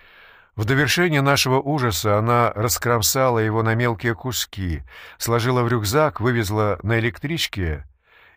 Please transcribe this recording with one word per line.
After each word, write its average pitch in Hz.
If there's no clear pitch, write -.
в 107
довершение 143
нашего 139
ужаса 123
она 117
раскромсала 120
его 110
на 110
мелкие 117
куски, 92
сложила 120
в 113
рюкзак, 123
вывезла 107
на 113
электричке 107